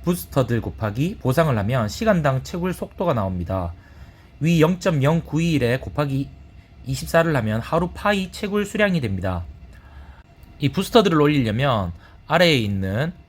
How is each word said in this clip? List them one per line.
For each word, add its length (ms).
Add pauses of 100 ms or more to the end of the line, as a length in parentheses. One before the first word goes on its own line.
부스터들 560
곱하기 560
보상을 400
하면 320
시간당 540
채굴 320
속도가 400
나옵니다. 580 (640)
위 220
영점영 640
구이 280
일에 260
곱하기 500 (560)
이십사를 500
하면 280
하루 300
파이 380
채굴 360
수량이 340
됩니다. 460 (1120)
이 100
부스터들을 500
올리려면 760 (320)
아래에 280
있는 600 (140)